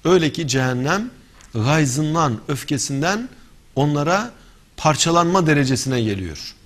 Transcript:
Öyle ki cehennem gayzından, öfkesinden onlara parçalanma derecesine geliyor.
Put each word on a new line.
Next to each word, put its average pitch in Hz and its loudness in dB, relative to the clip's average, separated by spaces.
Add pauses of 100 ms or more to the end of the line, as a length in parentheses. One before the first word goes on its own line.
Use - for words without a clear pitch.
Öyle 160 4
ki 165 -4
cehennem 131 -2 (440)
gayzından, 147 0
öfkesinden 147 -4 (480)
onlara 147 0 (440)
parçalanma 170 2
derecesine 131 2
geliyor. 95 -6 (120)